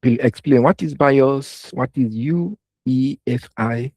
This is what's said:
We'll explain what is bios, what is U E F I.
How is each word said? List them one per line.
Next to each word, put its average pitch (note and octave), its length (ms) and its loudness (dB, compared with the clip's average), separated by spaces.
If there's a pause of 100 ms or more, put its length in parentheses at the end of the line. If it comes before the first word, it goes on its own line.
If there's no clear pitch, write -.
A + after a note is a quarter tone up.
We'll A#2+ 200 2
explain B2 420 2
what D#3+ 180 2
is D#3+ 120 -6
bios, C#3 800 0
what B2+ 220 -4
is A#2 200 -2
U E3+ 420 -4 (280)
E C3 320 0 (100)
F B2 300 -4
I. A#2 400 -4